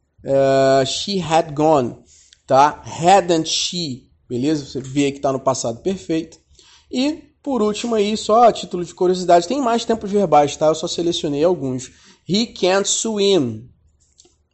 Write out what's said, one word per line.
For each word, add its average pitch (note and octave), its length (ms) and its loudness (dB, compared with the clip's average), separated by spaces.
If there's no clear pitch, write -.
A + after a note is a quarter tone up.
É, C3+ 600 4
"she F#3+ 340 -6
had D#3+ 320 0
gone." D3 440 0
Tá? C#3+ 380 4
"Hadn't F3 640 2
she?" D#3+ 600 -6
Beleza? C#3 360 -2
Você C3+ 160 -10
vê C#3 300 -2
que C#3 80 -12
tá C3+ 140 -2
no C3 80 -2
passado B2 420 -4
perfeito. E3 560 -6
E, C#4 360 -4
por C4 180 -4
último G#3+ 360 -2
aí, G#3 200 0
só A3 280 4
a A3 80 6
título F3+ 320 -8
de - 100 -16
curiosidade, F3+ 540 2
tem C#4 120 -2
mais A#3 240 -2
tempos A3 280 -4
verbais, D3+ 440 2
tá? D#3 100 0
Eu D#3 100 2
só F3 100 -8
selecionei E3 560 -4
alguns. C#3 480 -2
"He G#3 180 0
can't G3 420 0
swim." F#3+ 800 -2